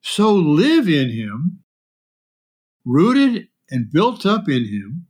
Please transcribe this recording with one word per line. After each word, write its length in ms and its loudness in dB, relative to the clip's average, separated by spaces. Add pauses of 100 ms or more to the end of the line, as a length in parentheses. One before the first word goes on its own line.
So 320 0
live 520 2
in 220 0
him, 520 -6 (1200)
rooted 640 2 (220)
and 200 -4
built 360 0
up 200 0
in 200 -2
him 440 -10